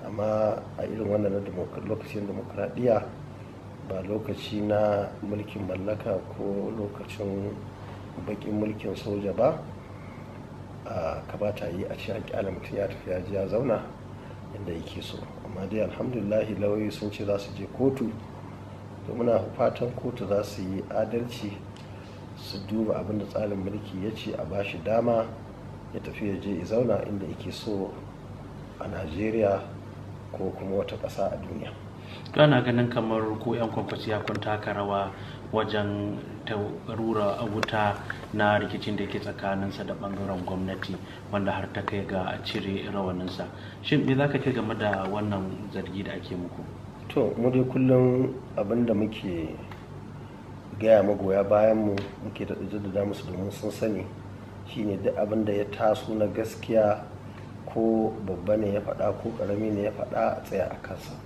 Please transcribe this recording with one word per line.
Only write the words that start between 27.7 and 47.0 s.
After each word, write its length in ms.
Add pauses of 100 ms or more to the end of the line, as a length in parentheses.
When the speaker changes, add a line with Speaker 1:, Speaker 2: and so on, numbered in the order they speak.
Speaker 1:
a 60
Najeriya 720 (720)
ko 260
kuma 260
wata 120
ƙasa 360
a 40
duniya. 340 (640)
Speaker 2:
To, 80
ana 200
ganin 280
kamar 320 (200)
ku 120
'yan 160
Kwankwasiya 560
kun 140
taka 340
rawa 360 (420)
wajen 640 (260)
ta 100 (400)
rura 540
wuta 480 (380)
na 240
rikicin 380
da 80
yake 140
tsakaninsa 680
da 80
ɓangaren 500
gwamnati, 500 (380)
wanda 200
har 200
ta 100
kai 240
ga 160 (140)
a 80
cire 480
rawaninsa. 540 (360)
Shin 220
me 100
za 140
ka 100
ce 140
game 260
da 300
wannan 640
zargi 320
da 80
ake 240
muku? 260 (460)